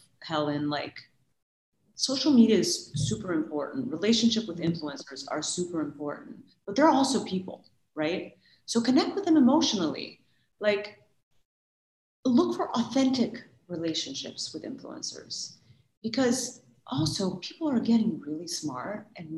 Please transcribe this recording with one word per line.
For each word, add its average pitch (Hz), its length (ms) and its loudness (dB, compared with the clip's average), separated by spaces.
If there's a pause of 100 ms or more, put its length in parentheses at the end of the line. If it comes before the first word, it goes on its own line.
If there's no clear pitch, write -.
(200)
Helen, 147 500 -2
like, 143 260 -6 (1000)
social 262 340 0
media 220 280 8
is - 360 -2
super 196 380 -2
important. 143 580 -4
Relationship 220 560 2
with 170 140 -8
influencers 151 680 -4
are 151 140 -4
super 175 380 -4
important, 147 560 -8 (300)
but 196 100 -4
they're 302 120 8
also 269 360 2
people, - 400 -6 (320)
right? 160 400 -4 (300)
So 233 140 0
connect 262 360 2
with 392 80 -2
them 320 120 6
emotionally. 233 840 2 (400)
Like, 208 400 -2 (1200)
look 262 320 4
for - 220 -4
authentic 262 640 0 (260)
relationships 160 840 -6
with - 120 -12
influencers, - 880 -12 (480)
because 240 580 0 (280)
also 190 480 -2
people - 340 -6
are 240 100 2
getting 202 400 2
really 156 260 -8
smart 156 600 -8 (100)
and 170 100 -14 (120)